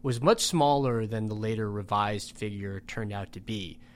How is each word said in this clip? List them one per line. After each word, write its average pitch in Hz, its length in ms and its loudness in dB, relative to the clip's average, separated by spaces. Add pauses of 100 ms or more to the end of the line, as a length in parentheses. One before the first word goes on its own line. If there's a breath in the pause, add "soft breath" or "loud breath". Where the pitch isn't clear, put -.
was 123 180 0
much 202 240 6
smaller 143 640 4
than 107 220 -2
the 107 60 -2
later 107 360 -2
revised 104 640 -2
figure 101 440 -6
turned 107 300 -6
out 101 220 -6
to 92 80 -10
be. 98 400 -6 (160 loud breath)